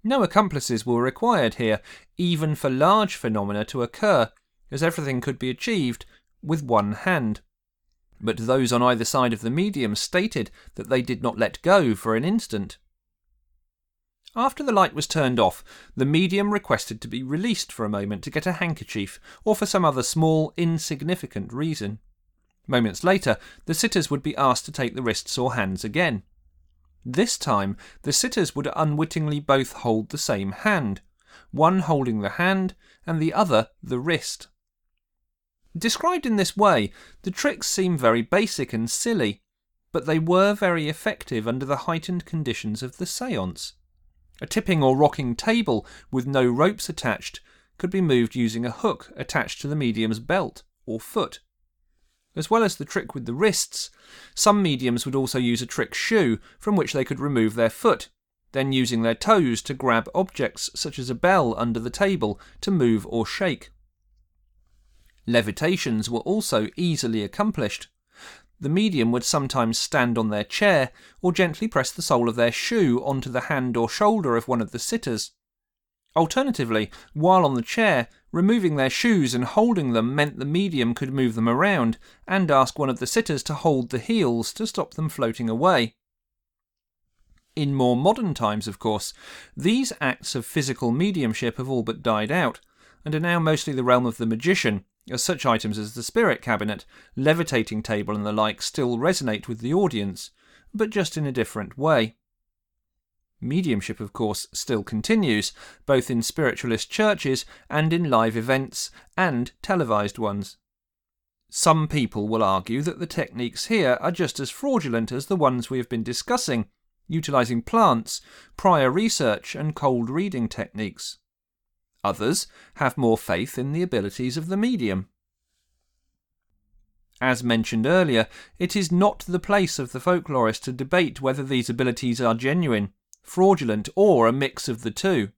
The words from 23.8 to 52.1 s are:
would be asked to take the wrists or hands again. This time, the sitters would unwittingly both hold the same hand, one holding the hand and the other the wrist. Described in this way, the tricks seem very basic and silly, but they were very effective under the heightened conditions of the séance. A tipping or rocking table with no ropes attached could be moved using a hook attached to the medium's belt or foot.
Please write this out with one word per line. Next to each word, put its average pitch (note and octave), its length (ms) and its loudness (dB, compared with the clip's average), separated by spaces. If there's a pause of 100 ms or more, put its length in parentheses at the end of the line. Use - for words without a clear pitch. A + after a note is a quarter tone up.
would C#3 100 -2
be - 160 -6
asked C3 280 2
to D3+ 60 -14
take C3 240 -4
the C3 60 -6
wrists - 360 -2
or B2 180 0
hands F#2+ 280 -2
again. A#2 380 -2 (840)
This D3 340 0
time, G2 380 0 (280)
the D3 100 -2
sitters A#3 420 0
would C#3+ 200 -4
unwittingly D3+ 640 0
both C3+ 340 2
hold A2 360 0
the D3+ 80 -8
same G2+ 340 -2
hand, C#3 500 -2 (480)
one E3 300 4
holding C3+ 420 0
the G2+ 80 -2
hand F#3 460 -2 (320)
and E3 120 -2
the D#3+ 140 0
other C3 360 2 (120)
the B2+ 180 -4
wrist. - 500 -4 (1300)
Described D4 500 -2
in A3+ 100 2
this G3 200 0
way, F3 360 4 (320)
the F#3+ 80 -4
tricks - 360 -2
seem F3+ 300 0
very A#2 240 4
basic D3 520 0
and A2+ 160 -2
silly, C#3+ 520 -2 (500)
but D#3+ 140 -2
they D#3+ 140 2
were F#3 340 4
very E3+ 360 0
effective - 580 -4
under B2+ 180 -2
the C#3 120 -2
heightened E3+ 480 -6
conditions A#2+ 580 -6
of B2+ 140 -12
the F#3 80 -6
séance. B2+ 680 -6 (680)
A C#3 40 -8
tipping F#3 360 0
or C3 140 6
rocking C3+ 400 2
table G#3+ 500 0 (260)
with B2+ 140 -2
no C3+ 200 4
ropes D3+ 420 2
attached - 520 -6 (380)
could F3+ 120 -4
be F#3+ 120 0
moved B2+ 340 4
using A#2 300 -2
a A#2 60 -4
hook - 440 -4
attached - 460 -6
to C#3 60 -8
the D3 80 -4
medium's A2+ 440 0
belt D3+ 440 -4 (220)
or A2+ 140 -6
foot. - 400 -6 (960)